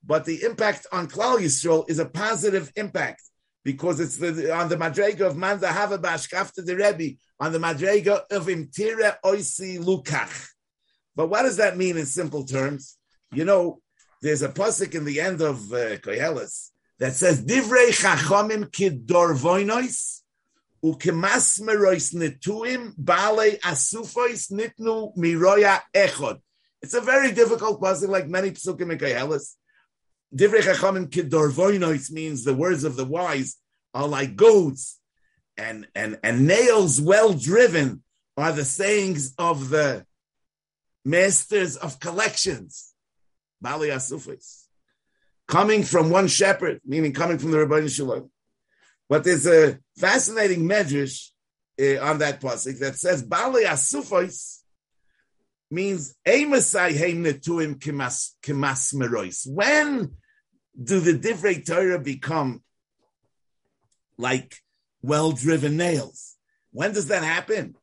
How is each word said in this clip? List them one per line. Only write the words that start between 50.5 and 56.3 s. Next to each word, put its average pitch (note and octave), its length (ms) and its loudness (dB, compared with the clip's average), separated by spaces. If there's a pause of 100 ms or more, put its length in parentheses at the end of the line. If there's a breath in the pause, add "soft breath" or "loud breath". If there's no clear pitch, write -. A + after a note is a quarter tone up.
medrash, C#3+ 600 -2 (520)
uh, C3+ 240 2
on D3+ 140 0
that C#3+ 220 -2
pasuk B2+ 400 -8
that C3+ 160 -6
says, F3 260 0
"Baalei A3+ 440 0
Asufos" F#3 960 -4 (1080)
means, F3 460 -6 (100)
"Eimasai G#3+ 720 2